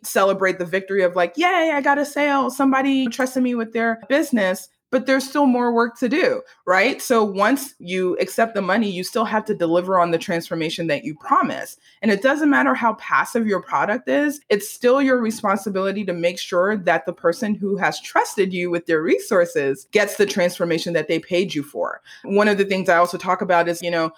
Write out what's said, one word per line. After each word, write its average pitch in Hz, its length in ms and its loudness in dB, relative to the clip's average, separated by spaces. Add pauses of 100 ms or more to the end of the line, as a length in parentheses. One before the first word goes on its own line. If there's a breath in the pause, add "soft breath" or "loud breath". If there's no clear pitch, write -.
celebrate 185 560 2
the 175 40 -2
victory 190 380 -2
of, 175 140 0
like, 175 200 0
"Yay, 339 380 2
I 285 60 0
got 285 180 2
a 285 60 0
sale. 277 460 0
Somebody 269 580 2
trusted 262 340 -2
me 247 140 0
with 226 160 -4
their 226 360 -2
business." 233 600 0 (240)
But 254 140 0
there's 269 160 2
still 285 240 0
more 240 260 2
work 233 280 0
to 254 80 0
do, 208 340 0 (240 soft breath)
right? 190 340 2
So 226 220 2
once 208 560 0
you 180 400 -2
accept 226 380 -2
the 202 40 0
money, 202 300 0
you 180 140 -6
still 220 200 -2
have 214 200 -2
to 214 100 -4
deliver 180 460 2
on 175 100 2
the 165 80 0
transformation 165 720 -4
that 147 160 -2
you 156 100 -8
promise. - 640 -2 (260 soft breath)
And 220 80 2
it 202 120 2
doesn't 294 280 2
matter 262 240 2
how 226 200 0
passive 185 520 -2
your 190 160 0
product 190 460 -2
is, 285 400 0
it's 202 200 0
still 247 320 2
your 262 200 2
responsibility 202 880 -2
to 185 60 -4
make 175 280 -2
sure 190 360 0
that 170 300 0
the 180 60 -6
person 185 420 -2
who 196 220 -4
has 160 240 -2
trusted 220 520 -2
you 175 160 -4
with 170 180 -4
their 165 140 2
resources 170 920 0
gets 208 240 2
the 202 100 2
transformation 175 680 -2
that 156 120 0
they 160 140 0
paid 180 340 -2
you 147 80 -2
for. - 380 -6 (240 loud breath)
One 202 240 2
of 202 100 2
the 196 60 2
things 190 240 0
I 175 80 6
also 175 200 2
talk 185 240 -2
about 175 280 2
is, 170 140 -4
you 175 100 -4
know, 165 260 0